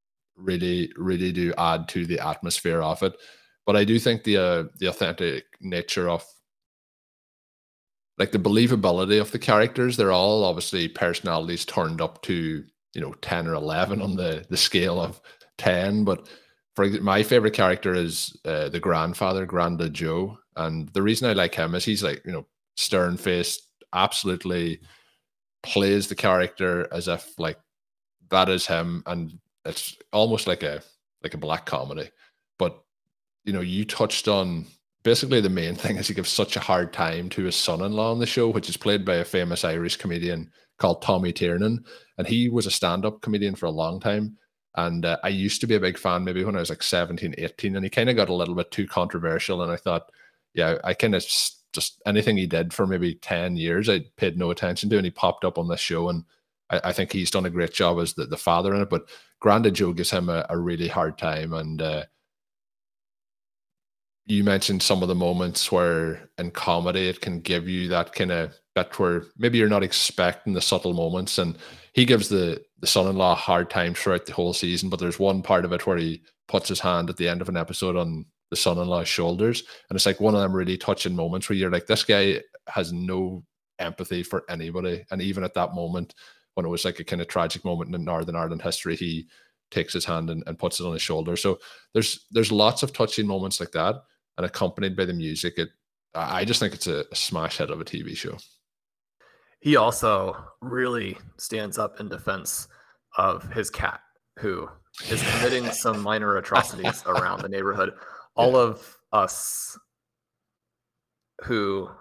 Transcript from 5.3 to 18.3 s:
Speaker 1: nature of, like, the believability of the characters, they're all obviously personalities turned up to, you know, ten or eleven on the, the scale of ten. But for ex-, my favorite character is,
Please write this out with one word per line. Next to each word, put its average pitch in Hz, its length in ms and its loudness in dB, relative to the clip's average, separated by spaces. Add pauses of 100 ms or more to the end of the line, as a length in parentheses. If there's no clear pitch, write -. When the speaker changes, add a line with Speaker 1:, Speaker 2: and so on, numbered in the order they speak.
Speaker 1:
nature 87 500 -2
of, 85 140 -2 (1900)
like, 101 140 0
the 104 80 2
believability 101 800 4
of 104 100 -2
the - 80 -6
characters, 120 580 4
they're 101 140 4
all 101 320 6
obviously 87 460 0
personalities 85 760 -2
turned 80 360 -2
up - 220 -4
to, 80 420 -2 (280)
you - 80 -8
know, 67 200 -6
ten 85 260 -4
or 82 80 -2
eleven 87 480 -2
on 98 140 -2
the, 82 340 -4
the 90 60 -2
scale 90 440 2
of 87 200 -6 (380)
ten. 98 460 2
But 95 240 0 (460)
for 98 100 2
ex-, 101 160 0
my 101 240 4
favorite 107 300 4
character 92 380 2
is, 85 520 -2